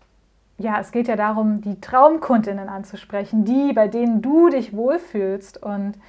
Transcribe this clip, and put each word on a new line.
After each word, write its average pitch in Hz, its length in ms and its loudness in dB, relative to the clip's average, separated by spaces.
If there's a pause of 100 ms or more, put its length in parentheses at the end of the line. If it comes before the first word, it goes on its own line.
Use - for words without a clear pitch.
(600)
ja, 208 180 -4
es 196 140 -12
geht 240 160 -2
ja 226 80 -2
darum, 214 460 0
die 202 180 -6
Traumkundinnen 240 880 2
anzusprechen, 202 800 -4
die, 269 260 0
bei 214 160 2
denen 233 320 0
du 320 300 4
dich 226 260 -4
wohlfühlst 208 840 -4
und 202 320 -6 (140)